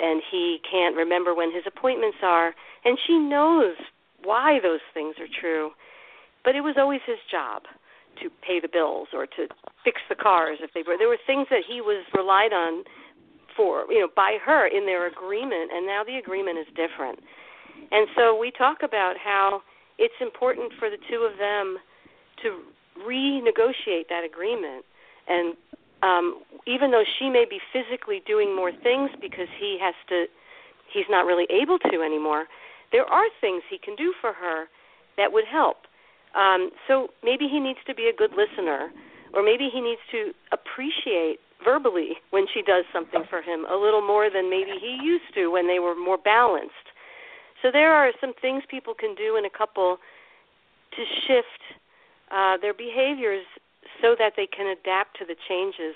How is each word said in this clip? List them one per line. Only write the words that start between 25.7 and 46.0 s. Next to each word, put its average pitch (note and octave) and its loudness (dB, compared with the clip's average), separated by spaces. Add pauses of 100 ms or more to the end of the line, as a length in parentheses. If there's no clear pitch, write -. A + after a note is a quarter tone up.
um, F3 2 (260)
even B3+ 0
though A3 6 (160)
she C4+ -2
may A#3+ 4
be G3 -10 (120)
physically A3+ -6
doing G#3 0
more F#3 -2
things C4 0 (120)
because F3+ -10 (120)
he G3+ -6
has F3+ -2 (140)
to, F3+ 0 (680)
he's G3+ -2
not F#3 4
really F3 2
able C#4+ 2
to E3+ 0
anymore, D#3 -2 (460)
there B3+ 2
are F#4+ 4 (140)
things F#3 -2
he F#3+ -10
can G#3 -12
do E4 -2
for A3 -4
her E3 -6 (520)
that G3+ 2
would A3 4
help. B3+ 0 (580)
Um, F#3+ 4 (180)
so C4+ 2 (140)
maybe B3+ 0
he C#4+ -2
needs C4 -4
to C4 -8
be A#3 0
a A#3 -6
good G#3+ 2
listener, F3 -2 (420)
or G3 2
maybe B3 2
he B3+ -4
needs A#3 -4 (100)
to A3 -6 (200)
appreciate F#3+ -4 (240)
verbally G#3 0 (120)
when G3 2
she A3 -4
does F3+ 2
something E3+ -4
for F3 -6
him E3 -6
a F#3 -2
little G#3 2
more G#3 4
than F#3+ -2
maybe G3 -2
he B3 -10
used E4 0
to F#3 0
when F3 0
they F3+ 2
were F3 -2
more F3+ -2